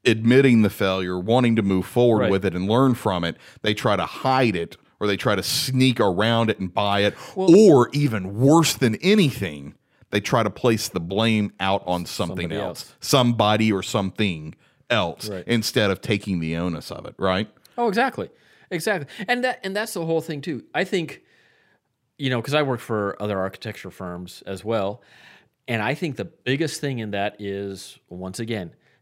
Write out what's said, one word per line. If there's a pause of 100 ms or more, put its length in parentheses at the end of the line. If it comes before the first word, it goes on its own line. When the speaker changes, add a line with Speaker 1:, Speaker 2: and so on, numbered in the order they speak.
Speaker 1:
admitting
the
failure,
wanting
to
move
forward
Speaker 2:
Right.
Speaker 1:
with
it
and
learn
from
it. (240)
They
try
to
hide
it, (220)
or
they
try
to
sneak
around
it
and
buy
it, (220)
Speaker 2:
Well
Speaker 1:
or
even
worse
than
anything, (360)
they
try
to
place
the
blame
out
on
something
Speaker 2:
Somebody
Speaker 1:
else,
Speaker 2:
else.
Speaker 1:
somebody
or
something (340)
else,
Speaker 2:
Right.
Speaker 1:
instead
of
taking
the
onus
of
it,
right? (280)
Speaker 2:
Oh,
exactly. (420)
Exactly. (200)
And
that,
and
that's
the
whole
thing
too. (100)
I
think, (960)
you
know,
'cause
I
work
for
other
architecture
firms
as
well, (680)
and
I
think
the
biggest
thing
in
that
is, (100)
once
again, (300)